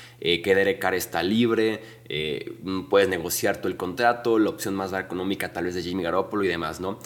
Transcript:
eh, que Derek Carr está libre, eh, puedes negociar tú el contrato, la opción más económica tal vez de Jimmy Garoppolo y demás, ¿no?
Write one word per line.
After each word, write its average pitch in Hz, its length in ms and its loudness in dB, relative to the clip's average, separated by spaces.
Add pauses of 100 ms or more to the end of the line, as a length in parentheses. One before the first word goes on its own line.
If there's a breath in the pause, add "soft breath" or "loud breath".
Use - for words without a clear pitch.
(200 loud breath)
eh, 85 220 2
que 95 120 2
Derek 98 260 4
Carr 92 160 0
está 82 280 -2
libre, 110 560 2 (300 loud breath)
eh, 76 500 -6 (300)
puedes 98 180 6
negociar 92 540 -2
tú 98 80 -2
el 90 80 -6
contrato, 117 640 2
la 104 100 4
opción 98 260 -4
más 95 160 -4
económica 95 640 -4
tal 87 100 -4
vez 90 120 -4
de 90 80 -4
Jimmy 87 200 -2
Garoppolo 98 400 0
y 92 60 4
demás, 82 320 -2
¿no? 95 240 -6